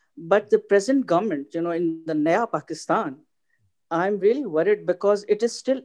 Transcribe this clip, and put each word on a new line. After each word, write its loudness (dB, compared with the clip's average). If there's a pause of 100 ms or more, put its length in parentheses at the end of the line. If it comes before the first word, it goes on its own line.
(160)
but 0
the 4
present 2
government, -2
you -4
know, -2
in -2
the -2
Naya 2
Pakistan, -4 (720)
I'm 0
really 2
worried 0
because 0
it 0
is 0
still -2